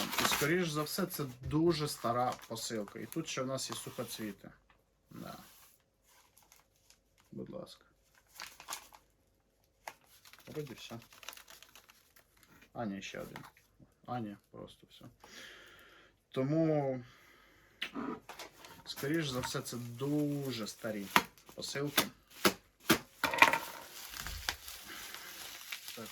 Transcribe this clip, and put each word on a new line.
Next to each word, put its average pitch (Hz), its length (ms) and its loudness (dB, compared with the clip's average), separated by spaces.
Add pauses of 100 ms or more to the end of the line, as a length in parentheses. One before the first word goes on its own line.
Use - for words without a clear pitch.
(200)
І, - 80 6
скоріш 165 400 6
за 151 140 2
все, 175 240 0
це 151 180 -2 (180)
дуже 151 460 6
стара 117 440 2 (160)
посилка. 110 500 -4
І 110 80 -6
тут - 220 -4
ще 135 140 0
в 131 40 0
нас 131 240 -2
є 113 60 -4
сухоцвіти. - 760 -6 (600)
Да. - 280 -10 (1900)
Будь 64 180 -8
ласка. - 340 -12 (2500)
Вроді 143 280 -6
все. - 240 -10 (1700)
А, 123 120 -6
ні, 98 180 -4
ще - 180 -8
один. - 180 -10 (680)
А, 123 140 -2
ні, 104 160 -4 (140)
просто - 400 -14
все. - 140 -20 (1300)
Тому... 143 680 6 (1900)
Скоріш 151 420 0
за 127 120 0
все, 131 200 0
це - 160 -6
дуже 135 880 2
старі 104 400 -4 (480)
посилки. - 480 2 (4000)
Так, 110 120 -8